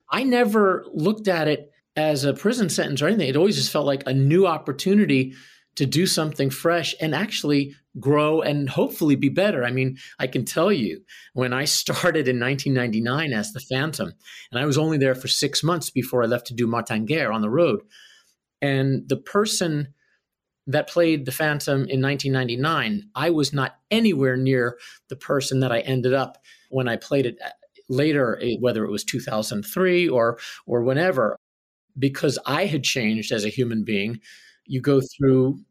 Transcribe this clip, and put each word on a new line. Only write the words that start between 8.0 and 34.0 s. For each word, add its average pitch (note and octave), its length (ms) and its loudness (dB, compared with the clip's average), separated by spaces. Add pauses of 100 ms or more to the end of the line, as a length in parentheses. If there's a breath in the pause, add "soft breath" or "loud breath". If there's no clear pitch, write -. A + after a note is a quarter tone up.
and C#3+ 280 0
hopefully E3 460 0
be C#3 140 2
better. F3 340 0
I A#2+ 80 -2
mean, C3 260 -2 (220 loud breath)
I C#3 80 -2
can C3+ 180 -4
tell F3+ 260 2
you, A2+ 320 -2 (300 loud breath)
when B2 200 -2
I C3+ 120 0
started D#3 640 0
in B2 120 2
nineteen C3+ 340 0
ninety-nine B2 600 0
as G#2+ 200 -4
the B2 60 -10
Phantom, C3 540 -4 (380 loud breath)
and A#2+ 80 -4
I C#3+ 60 0
was C#3+ 120 2
only D#3 200 2
there C3 180 4
for C3 120 -10
six - 360 -2
months D#3+ 260 -2
before B2 340 0
I A2+ 40 2
left A#2+ 200 -2
to B2 60 -12
do A#2 140 -2
Martin A2+ 380 -2
Guerre C#3 260 -2
on A2 100 -2
the G#2+ 80 0
road. D#3 320 2 (800 soft breath)
And C3+ 460 0
the C#3 100 -2
person E3+ 760 -2 (760)
that D3 220 -2
played D#3+ 360 2
the C3+ 60 -6
Phantom D3 540 0
in C3 140 -2
nineteen C#3 320 0
ninety-nine, B2+ 840 -2
I D3+ 160 0
was D3 220 0
not C3+ 240 -2 (140)
anywhere D3+ 460 2
near B2+ 400 2 (320 loud breath)
the C3 60 -12
person C3+ 440 -2
that B2+ 120 2
I A#2 80 0
ended B2+ 340 0
up C3 240 -2 (320 soft breath)
when C3 180 -2
I A2+ 80 -2
played C#3 300 0
it A#2 120 -6 (520)
later, C3+ 520 0
eh, A#2 180 -2
whether A2+ 240 0
it G2+ 80 -4
was G#2 120 -6
two - 160 -6
thousand G#2+ 440 -4
three F3+ 440 0
or, A#2 300 0 (280 loud breath)
or A#2+ 180 0
whenever, C3+ 540 0 (600)
because C3+ 480 0
I D3+ 200 0
had D3 180 -2
changed A2 480 -2
as G#2+ 140 0
a G#2+ 40 -2
human A#2 340 -2
being. A2 360 -2 (500 loud breath)